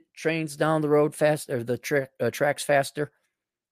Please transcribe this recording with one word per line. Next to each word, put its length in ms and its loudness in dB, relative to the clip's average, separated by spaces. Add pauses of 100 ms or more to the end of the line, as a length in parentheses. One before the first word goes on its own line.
(140)
trains 440 -4
down 240 2
the 80 0
road 260 4
fast, 340 0
or 140 -4
the 140 -2
tra-, 320 -2 (100)
uh, 120 0
tracks 320 -2
faster. 500 0 (580)